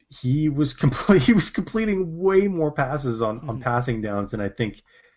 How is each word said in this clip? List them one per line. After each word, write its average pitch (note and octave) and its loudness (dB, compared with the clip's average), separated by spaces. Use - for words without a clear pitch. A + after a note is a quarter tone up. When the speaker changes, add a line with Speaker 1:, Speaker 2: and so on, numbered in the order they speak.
Speaker 1:
he D3 0
was C#3+ 0
<laughs> - -16
comple-, F3+ 4
he A3+ 4
was F3+ 4
completing F#3+ -2
way F#3+ 4
more D#3+ 0
passes C3+ -4
on, A2 -4
on B2 -8
Speaker 2:
Mm-hmm. C3 -10
Speaker 1:
passing A#2+ -2
downs G2+ -4
than G#2+ -6
I G2+ -4
think - -6